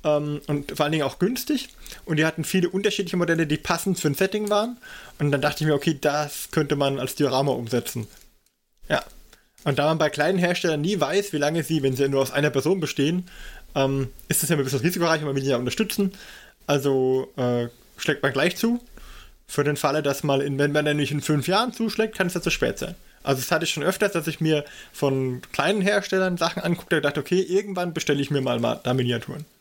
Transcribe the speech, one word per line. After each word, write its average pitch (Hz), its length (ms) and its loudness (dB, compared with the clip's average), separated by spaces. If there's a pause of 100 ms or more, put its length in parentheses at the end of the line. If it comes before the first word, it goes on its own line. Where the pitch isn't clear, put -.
ähm, 147 420 2
und 143 300 -2
vor 151 80 2
allen 151 80 0
Dingen 156 120 2
auch - 140 -2
günstig. 240 500 0 (360)
Und 156 140 0
die 156 80 4
hatten 160 180 -2
viele 180 240 2
unterschiedliche 196 480 0
Modelle, 165 300 2
die 151 100 0
passend 175 420 -2
für 156 100 0
ein 143 60 2
Setting 202 360 0
waren. 220 260 2 (420)
Und 147 140 2
dann 139 80 2
dachte 147 240 0
ich 156 40 2
mir, 151 60 4
okay, 143 260 0
das 147 500 -2
könnte 147 260 0
man 139 240 0
als 131 140 -4
Diorama 135 380 2
umsetzen. 120 540 -2 (800)
Ja. 139 140 0 (640)
Und 139 140 0
da 143 80 4
man 160 120 2
bei 151 120 2
kleinen 160 280 0
Herstellern 175 440 0
nie 190 180 0
weiß, 180 320 0
wie 151 60 -2
lange 156 240 0
sie, 160 200 0
wenn 131 140 2
sie 139 120 2
nur 139 120 2
aus 131 120 0
einer 143 180 2
Person 151 300 2
bestehen, 165 480 0 (460)
ähm, 135 340 0 (200)
ist - 140 -2
das 160 80 -2
ja 165 60 4
ein 143 60 0
bisschen 131 180 0
risikoreich 170 400 2
und 151 60 -4
man 139 80 -2
will 135 80 0
die 135 60 -2
ja 131 80 2
unterstützen. 190 560 0 (540)
Also, 135 680 2
äh, 120 320 0 (280)
schlägt - 260 -2
man 139 100 2
gleich 151 240 0
zu. 240 240 2 (680)
Für - 180 0
den 147 120 0
Falle, 151 260 0
dass 139 200 0
mal 139 200 2
in, 143 160 -2
wenn 143 140 2
man 151 120 2
nämlich 147 280 0
in 147 80 -2
fünf 147 280 0
Jahren 226 240 2
zuschlägt, 220 440 -2
kann 185 100 2
es 180 80 -4
ja 170 80 -2
zu 165 80 0
spät - 280 0
sein. - 160 -8 (280)
Also 135 180 0
das 127 100 -6
hatte 165 140 2
ich 156 60 -2
schon 147 120 -4
öfters, 196 300 0
dass 165 140 -2
ich 160 140 -6
mir 156 240 2 (280)
von 131 480 0 (120)
kleinen 180 280 0
Herstellern 190 560 0
Sachen - 260 -2
anguckte 170 340 0
und 147 80 2
dachte, 143 160 0
okay, 180 200 0
irgendwann 180 540 -2
bestelle 143 260 0
ich 139 100 -2
mir 143 120 2
mal, 123 180 0
mal 117 220 0
da 127 120 0
Miniaturen. 127 500 -2 (160)